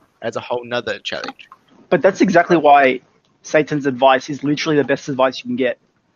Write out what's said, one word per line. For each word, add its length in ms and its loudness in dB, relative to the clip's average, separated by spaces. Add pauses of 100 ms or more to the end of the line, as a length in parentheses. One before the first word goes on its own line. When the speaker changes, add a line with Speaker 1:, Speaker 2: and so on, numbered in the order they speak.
(200)
Speaker 1:
That's 160 -8
a 40 -6
whole 240 -6
nother 340 -6
challenge. 500 -12 (400)
Speaker 2:
But 140 0
that's 180 0
exactly 360 2
why 440 4 (420)
Satan's 440 -2
advice 420 2
is 160 -10
literally 320 -2
the 80 2
best 240 -4
advice 300 -2
you 60 -14
can 120 -6
get. 220 -2 (380)